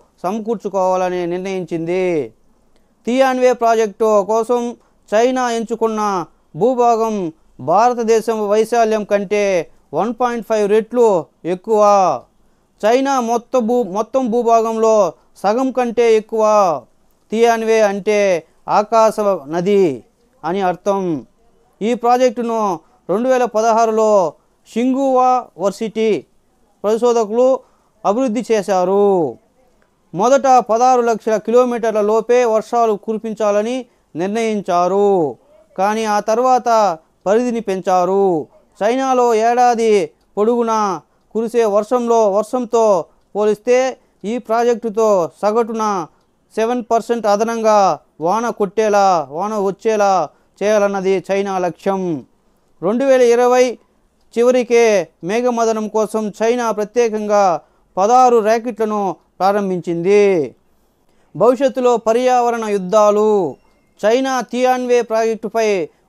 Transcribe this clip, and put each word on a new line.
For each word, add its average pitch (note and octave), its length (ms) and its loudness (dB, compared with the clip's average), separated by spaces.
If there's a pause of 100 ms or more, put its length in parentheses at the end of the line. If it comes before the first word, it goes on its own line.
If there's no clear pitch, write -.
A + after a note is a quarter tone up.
(240)
సమకూర్చుకోవాలని F#3 1040 -4
నిర్ణయించింది. F3 1040 -4 (720)
తియాన్వే B3+ 480 2
ప్రాజెక్టు A3 720 0
కోసం A#3 540 -2 (380)
చైనా B3 360 0
ఎంచుకున్న A3 760 -4 (300)
భూభాగం A3 800 0 (260)
భారతదేశం A3 920 0
వైశాల్యం A3 540 0
కంటే G3+ 680 -2 (220)
వన్ G3+ 260 -2
పాయింట్ A#3+ 280 -4
ఫైవ్ G#3+ 220 0
రెట్లు A3 560 2 (200)
ఎక్కువ. G#3 360 -2 (1040)
చైనా C4+ 340 2
మొత్త A#3 380 -4
భూ-, A#3+ 300 0
మొత్తం A3+ 440 -4
భూభాగంలో A3 840 2 (240)
సగం A#3+ 340 -2
కంటే A#3 440 0
ఎక్కువ. A3 300 -2 (840)
తియాన్వే A3+ 500 2
అంటే G3+ 640 0 (260)
ఆకాశ A3 440 2 (340)
నది F3 560 0 (400)
అని F3+ 180 -4
అర్థం. F3+ 640 -4 (560)
ఈ A3+ 120 -2
ప్రాజెక్టును A#3 840 0 (300)
రెండు A3+ 200 0
వేల B3 160 2
పదహారులో A3 880 2 (400)
షింగువా B3+ 720 0 (120)
వర్సిటీ G3+ 680 -4 (600)
పరిశోధకులు A#3 720 0 (460)
అభివృద్ధి A3+ 460 -2
చేశారు. F#3+ 840 0 (800)
మొదట B3+ 320 2 (120)
పదహారు B3 420 2
లక్షల A3+ 360 -2
కిలోమీటర్ల A3+ 640 0
లోపే A3 440 0
వర్షాలు A3 480 0
కురిపించాలని A3 920 -4 (300)
నిర్ణయించారు. G3 1200 -2 (400)
కానీ G#3+ 260 -2
ఆ G#3 160 -2
తర్వాత A3 800 2 (280)
పరిధిని A#3 340 0
పెంచారు. F#3 880 0 (360)
చైనాలో B3 520 0
ఏడాది A3+ 760 2 (260)
పొడుగునా A3 640 0 (320)
కురిసే A3+ 320 -2
వర్షంలో, A3 680 0
వర్షంతో G#3+ 720 0 (300)
పోలిస్తే B3 600 0 (280)
ఈ A3+ 120 -4
ప్రాజెక్టుతో A3 920 0 (120)
సగటున G#3+ 680 -2 (480)
సెవెన్ A#3 360 -2
పర్సెంట్ A3+ 340 -2
అదనంగా G#3+ 760 2 (220)
వాన G#3+ 280 -2
కొట్టేలా, G3+ 840 0
వాన G3+ 260 -6
వచ్చేలా G3 720 0 (340)
చేయాలన్నది G3 680 0
చైనా G3 260 -2
లక్ష్యం. F3+ 680 -4 (580)
రెండు A#3 220 -2
వేల C4 160 4
ఇరవై B3 560 2 (600)
చివరికే A#3 720 2 (160)
మేఘమదనం A3+ 640 -2
కోసం G#3+ 440 -4 (120)
చైనా A#3 280 0
ప్రత్యేకంగా G#3 880 0 (360)
పదహారు A#3+ 400 4
ర్యాకెట్లను G#3+ 800 -2 (240)
ప్రారంభించింది. F#3 1160 0 (800)
భవిష్యత్తులో B3 640 2
పర్యావరణ A#3+ 640 0
యుద్ధాలు. G#3 920 2 (500)
చైనా C4 360 0
తియాన్వే B3 600 0
ప్రాజెక్టుపై A3 880 -2 (200)